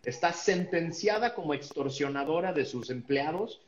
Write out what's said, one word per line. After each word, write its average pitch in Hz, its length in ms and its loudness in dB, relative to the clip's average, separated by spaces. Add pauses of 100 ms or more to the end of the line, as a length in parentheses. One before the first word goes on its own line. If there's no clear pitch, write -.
está 170 280 0
sentenciada 185 1000 2
como 160 200 -2
extorsionadora 143 1000 0
de 143 140 2
sus 120 240 -6
empleados 143 760 -2